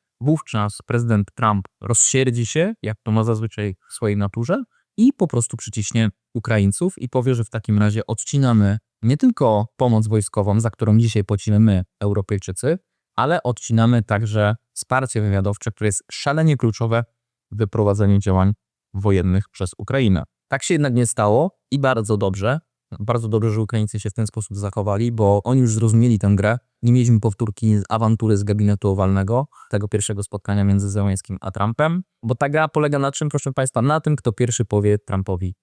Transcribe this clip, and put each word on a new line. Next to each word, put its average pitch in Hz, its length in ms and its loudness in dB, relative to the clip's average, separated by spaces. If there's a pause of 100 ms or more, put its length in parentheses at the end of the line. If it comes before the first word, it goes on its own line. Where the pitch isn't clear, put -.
(200)
wówczas 117 640 -2
prezydent 117 480 0
Trump 104 340 0 (120)
rozsierdzi 120 680 0
się, 190 360 -2
jak 107 200 -6
to 110 100 -4
ma 110 120 2
zazwyczaj 110 520 -4 (120)
w - 40 -20
swojej 104 240 -2
naturze, 117 460 -2 (340)
i 240 160 4
po 185 140 -2
prostu 117 300 -4
przyciśnie 110 540 -2 (240)
Ukraińców 110 640 0
i 127 100 -8
powie, 127 260 0
że 117 100 -2
w - 60 -12
takim 107 280 -2
razie 104 280 0
odcinamy 110 720 0 (240)
nie 123 140 2
tylko 117 500 2 (100)
pomoc 110 320 2
wojskową, 107 520 0
za 110 100 -2
którą 107 280 2
dzisiaj 113 260 2
płacimy 104 360 0
my, 98 240 4 (160)
Europejczycy, 101 760 -4 (380)
ale 151 260 0
odcinamy 117 600 2
także 107 540 0 (180)
wsparcie - 460 -4
wywiadowcze, 101 500 -2
które 107 180 -2
jest - 240 -4
szalenie 151 440 0
kluczowe 117 480 -2 (480)
w 104 40 -12
wyprowadzeniu 101 640 2
działań 95 340 2 (420)
wojennych 98 540 0
przez - 300 -8
Ukrainę. 104 460 0 (240)
Tak 135 140 -4
się 185 120 -2
jednak 147 200 0
nie 120 120 2
stało 117 520 0 (120)
i 139 80 -2
bardzo 117 380 0
dobrze. 101 440 -2 (400)
Bardzo 113 280 -2
dobrze, 110 220 0
że 107 100 0
Ukraińcy 107 400 -4
się 104 100 -8
w - 40 -12
ten 110 120 -2
sposób 104 300 -10
zachowali, 104 560 -2
bo 101 320 4
oni 131 160 2
już 113 140 2
zrozumieli 113 440 4
tę 101 180 2
grę. 104 220 0 (240)
Nie 120 100 4
mieliśmy 120 280 4
powtórki 107 560 0
z 98 120 0
awantury 110 480 2
z 101 80 0
gabinetu 104 440 0
owalnego, 98 580 0 (240)
tego 104 180 -2
pierwszego 101 340 -4
spotkania 101 420 -4
między 101 260 2
Zełenskim 98 500 -4
a 98 100 -10
Trumpem, 147 520 -2 (200)
bo 120 120 -2
ta 143 140 -2
gra 156 200 0
polega 147 300 -2
na 139 140 -2
czym, 151 160 -4
proszę 139 240 -4
państwa? 131 300 -2
Na 151 180 2
tym, 151 160 0
kto - 160 -2
pierwszy 117 320 -2
powie 104 340 2
Trumpowi 95 640 -4